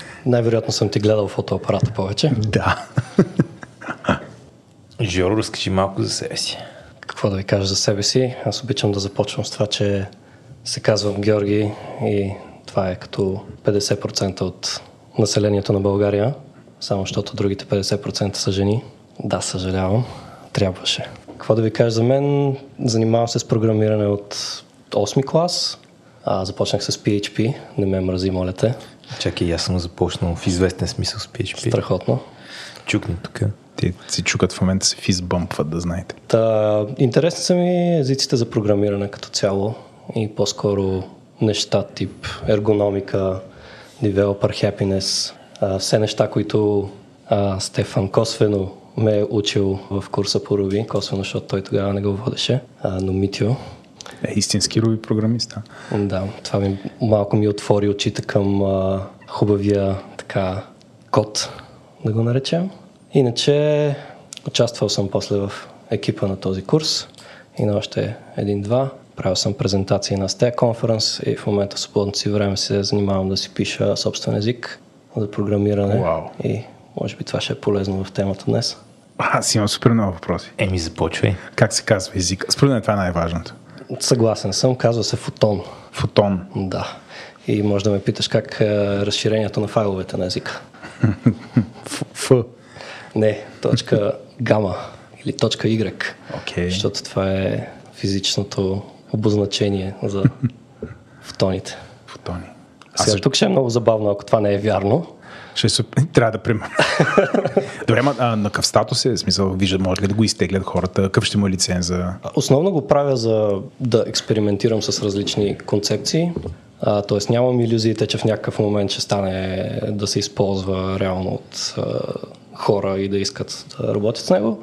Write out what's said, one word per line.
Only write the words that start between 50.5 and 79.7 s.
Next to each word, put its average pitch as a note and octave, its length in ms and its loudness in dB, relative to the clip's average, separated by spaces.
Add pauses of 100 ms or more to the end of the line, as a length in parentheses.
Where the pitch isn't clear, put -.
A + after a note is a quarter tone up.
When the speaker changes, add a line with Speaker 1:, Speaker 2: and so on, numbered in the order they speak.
Speaker 1:
Ruby, G2+ 300 0
косвено, G2 360 -4
защото - 240 -6
той G2 140 -2
тогава G2+ 320 -2
не G2+ 80 -2
го G2+ 120 0
водеше, A#2+ 480 -2 (220)
а, G2 60 0 (120)
но F#2+ 120 0
Митю. G2 420 0 (680)
Speaker 2:
Е, - 120 -2
истински G#2 460 0
Ruby A2 200 2
програмист, A2 560 -2 (340)
а? A2 60 0
Speaker 1:
Да, F#2+ 260 0 (200)
това - 160 0
ми, G2 180 0 (240)
малко G#2+ 340 2
ми G#2 120 4
отвори G#2 420 4
очите G2+ 320 0
към, G2 420 2
а, F#2+ 380 0 (260)
хубавия, G2+ 680 2 (220)
така, F#2+ 460 -4 (480)
код, - 380 0 (560)
да A2 80 0
го A2+ 100 2
наречем. C3+ 460 0 (440)
Иначе, D3 840 4 (520)
участвал A2+ 420 0
съм G2+ 200 0
после G#2 280 -2
в G2 140 -2 (400)
екипа G#2 360 -2
на F#2+ 80 -2
този F#2+ 280 -4
курс - 440 0 (500)
и - 80 2
на G#2 120 2
още G#2+ 380 -4 (220)
един-два. G#2 520 0 (260)
Правил F#2+ 200 -2
съм G#2 180 0
презентации G2 640 0
на G2 120 -2
Stack A#2+ 260 0
Conference A2+ 680 0
и A#2 120 0
в - 120 -6
момента G2+ 280 0
в - 40 -6
свободното G2+ 400 -2
си G#2 100 -2
време G2+ 280 2
се G2+ 260 0
занимавам G2 460 2
да F#2+ 80 0
си - 120 -6
пиша - 480 0
собствен - 380 -2
език G#2+ 440 -2 (380)
за G#2 140 -2
програмиране. G2+ 720 2
Speaker 2:
Уау. D#2+ 200 0 (220)
Speaker 1:
И A2 200 -2 (380)
може - 140 -6
би - 80 -10
това - 180 -4
ще - 120 -6
е - 60 -8
полезно G2 440 0
в - 80 -10
темата G2 360 -2
днес. A2+ 300 0 (400)
Speaker 2:
Аз - 380 0
имам G#2 120 2
супер - 240 4